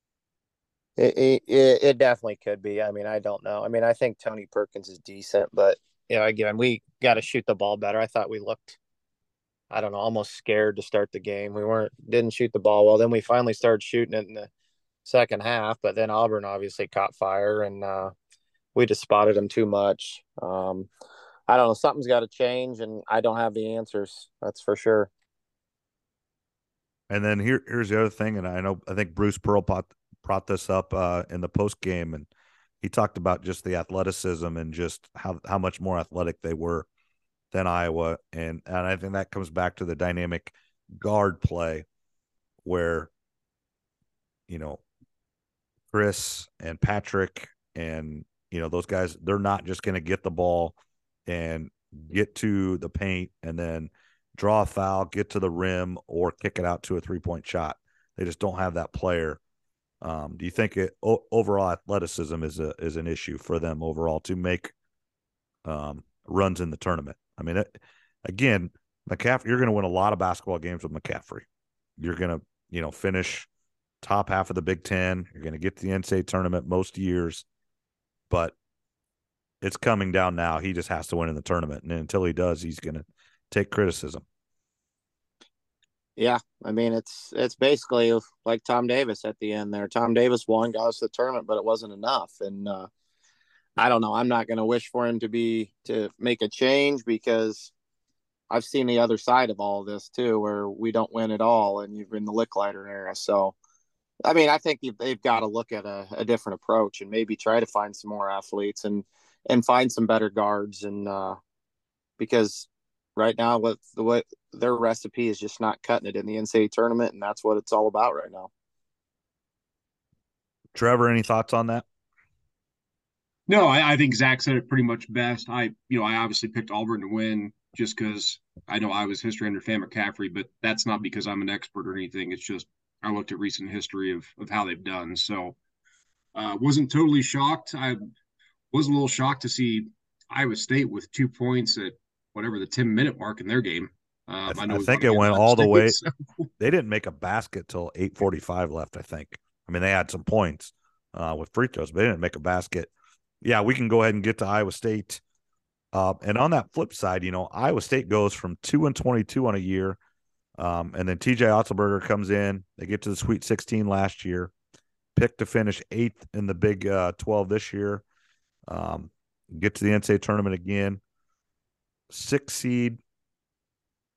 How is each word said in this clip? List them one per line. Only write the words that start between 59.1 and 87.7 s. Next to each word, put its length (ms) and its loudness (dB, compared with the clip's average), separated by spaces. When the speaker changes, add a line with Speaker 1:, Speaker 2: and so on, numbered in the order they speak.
Speaker 2:
Um, 340 -10
do 80 -12
you 80 -6
think 240 0
it, 260 0
o-, 300 2
overall 400 2
athleticism 720 -4
is 160 -6
a, 200 -4
is 180 -6
an 100 -6
issue 300 -6
for 220 -4
them 220 -6
overall 400 -2
to 140 -6
make, 380 -4
um, 400 -8
runs 320 0
in 100 -4
the 80 -8
tournament? 400 -4
I 60 -10
mean, 140 -4
it, 200 -6
again, 460 2
McCaffrey, 380 0
you're 120 2
gonna 120 4
win 140 2
a 40 0
lot 240 2
of 60 -2
basketball 400 -2
games 240 -8
with 80 -8
McCaffrey. 500 -10
You're 180 -4
gonna, 240 -2
you 120 -6
know, 100 -6
finish 560 -4
top 280 0
half 200 0
of 60 -4
the 60 -2
Big 220 -2
Ten. 500 -2
You're 100 -16
gonna 140 -8
get 200 -4
to 60 -16
the 80 -2
N 120 -2
C 140 0
A 20 2
A 40 -2
tournament 440 -4
most 300 -2
years, 480 -4
but 240 -2
it's 160 -6
coming 340 0
down 240 2
now. 240 -2
He 140 -4
just 160 -6
has 180 -6
to 80 -6
win 140 -2
in 60 -4
the 60 -8
tournament, 420 -4
and 80 -8
until 340 -2
he 80 0
does, 280 0
he's 180 -10
gonna 260 -10
take 180 0
criticism. 540 -2
Speaker 1:
Yeah, 240 2
I 80 -6
mean, 220 0
it's, 420 -8
it's 200 -2
basically 640 4